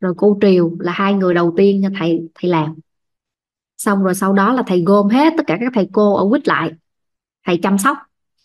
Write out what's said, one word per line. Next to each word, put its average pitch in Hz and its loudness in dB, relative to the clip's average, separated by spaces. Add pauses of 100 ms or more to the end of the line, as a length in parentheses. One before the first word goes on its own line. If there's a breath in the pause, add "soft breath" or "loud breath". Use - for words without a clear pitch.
rồi 180 -4
cô 202 2
Triều 180 2
là 180 -4
hai 196 -2
người 185 0
đầu 170 0
tiên 196 2
cho 196 -2 (100)
thầy, 165 -4
thầy 180 -4
làm. 160 -2 (1040)
Xong 202 -2
rồi 185 0
sau 190 0
đó 196 2
là 262 0
thầy 180 0
gom 202 2
hết 285 2
tất 320 -2
cả - -2
các 247 -4
thầy 190 0
cô 208 2
ở 185 0
quýt 277 0
lại, 160 -2 (760)
thầy 175 0
chăm 196 0
sóc 254 0 (480 loud breath)